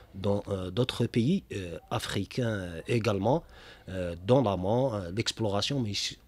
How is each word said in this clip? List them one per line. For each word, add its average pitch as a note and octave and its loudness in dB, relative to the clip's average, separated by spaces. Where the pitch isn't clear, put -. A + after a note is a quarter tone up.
dans, G2+ 0
euh, F#2 -2
d'autres A#2+ 2
pays, B2 2
euh, F2 -6
africains, A2+ -2
euh, F2+ -4
également, A2+ 2
euh, F2+ -4
dans B2 6
l'amont, G#2+ 2
euh, F#2 -4
l'exploration, G#2+ -2
mais, G#2+ -2